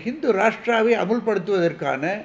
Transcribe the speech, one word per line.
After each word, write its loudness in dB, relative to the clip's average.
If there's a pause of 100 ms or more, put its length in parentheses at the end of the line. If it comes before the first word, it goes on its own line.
ஹிந்து -4 (100)
ராஷ்டிராவை 2 (100)
அமுல்படுத்துவதற்கான 0 (220)